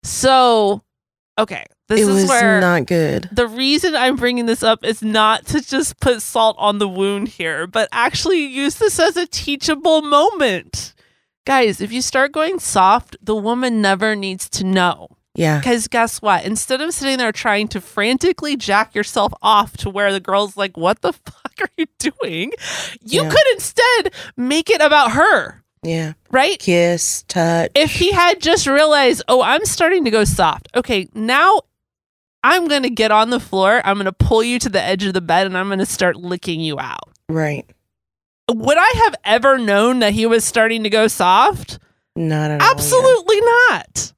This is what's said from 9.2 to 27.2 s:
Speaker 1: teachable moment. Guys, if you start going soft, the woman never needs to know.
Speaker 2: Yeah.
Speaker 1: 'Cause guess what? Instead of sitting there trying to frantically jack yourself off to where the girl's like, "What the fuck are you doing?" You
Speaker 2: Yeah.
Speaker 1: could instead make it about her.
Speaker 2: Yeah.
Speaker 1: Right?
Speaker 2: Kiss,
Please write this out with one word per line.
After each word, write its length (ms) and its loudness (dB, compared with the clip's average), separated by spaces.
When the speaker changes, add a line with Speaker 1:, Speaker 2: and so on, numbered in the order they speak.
Speaker 1:
teachable 760 -2
moment. 920 0
Guys, 360 2
if 120 -8
you 80 -4
start 320 0
going 280 -2
soft, 640 2
the 140 -4
woman 460 -2
never 340 0
needs 340 -8
to 140 -6
know. 440 0
Speaker 2:
Yeah. 260 0
Speaker 1:
'Cause 280 -2
guess 340 -2
what? 220 0
Instead 360 -4
of 140 -4
sitting 240 -4
there 140 -2
trying 360 -2
to 120 -8
frantically 760 -2
jack 380 -2
yourself 380 -2
off 360 2
to 120 -8
where 220 0
the 80 -4
girl's 360 -2
like, 200 -6
"What 260 -2
the 100 -2
fuck 480 -16
are 160 -4
you 100 -4
doing?" 540 -6
You 200 -2
Speaker 2:
Yeah. 60 -2
Speaker 1:
could 260 4
instead 580 0
make 340 -2
it 100 2
about 320 4
her. 500 0
Speaker 2:
Yeah. 300 -6
Speaker 1:
Right? 280 2
Speaker 2:
Kiss, 680 0